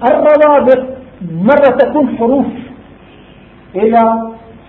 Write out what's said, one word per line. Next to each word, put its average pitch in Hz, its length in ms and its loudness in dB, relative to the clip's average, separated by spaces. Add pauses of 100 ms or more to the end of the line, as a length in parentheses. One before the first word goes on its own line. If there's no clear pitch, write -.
الروابط 294 760 2 (460)
مرة 247 460 2
تكون 269 400 -2
حروف، 233 280 -2 (1300)
إلى، 226 560 0 (380)